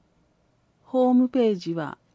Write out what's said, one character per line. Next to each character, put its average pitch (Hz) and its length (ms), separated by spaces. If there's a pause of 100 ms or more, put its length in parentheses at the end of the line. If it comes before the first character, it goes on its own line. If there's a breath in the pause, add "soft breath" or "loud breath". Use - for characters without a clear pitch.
(840)
ホ 254 280
ー - 20
ム 247 160
ペ 233 220
ー 202 40
ジ 170 180
は 156 240 (180)